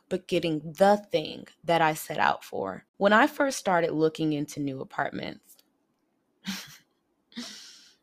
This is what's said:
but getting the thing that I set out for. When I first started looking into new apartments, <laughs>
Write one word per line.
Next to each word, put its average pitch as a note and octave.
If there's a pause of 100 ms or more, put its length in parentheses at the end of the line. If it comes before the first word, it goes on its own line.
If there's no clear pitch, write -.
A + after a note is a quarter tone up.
(100)
but F3+
getting D#3+
the G3
thing - (180)
that E3
I D#3
set D#3
out -
for. - (140)
When G3+
I A#3+
first C#4
started E3+
looking D#3
into D3
new C3+
apartments, - (880)
<laughs> F#3+ (1500)